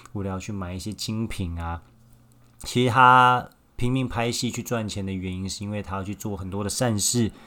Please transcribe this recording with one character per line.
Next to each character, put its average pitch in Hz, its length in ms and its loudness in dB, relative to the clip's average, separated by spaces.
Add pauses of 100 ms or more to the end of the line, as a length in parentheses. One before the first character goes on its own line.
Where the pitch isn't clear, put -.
(120)
为 101 120 -6
了 98 60 -4
要 92 80 -4
去 101 140 -10
买 92 220 -8
一 95 40 -6
些 107 140 -8
精 110 340 -4
品 85 320 -6
啊。 85 240 -6 (760)
其 - 260 0
实 127 60 4
他 127 580 8 (280)
拼 120 140 0
命 131 180 0
拍 117 220 -2
戏 117 200 -2
去 104 100 -6
赚 113 260 -4
钱 98 200 -6
的 95 60 -6
原 92 200 -6
因， 95 160 -6
是 92 140 -8
因 101 80 -6
为 104 100 -4
他 95 160 -8
要 98 60 -4
去 98 120 -6
做 101 220 -8
很 92 140 -10
多 98 140 -6
的 101 40 -2
善 113 300 0
事， 110 320 2 (160)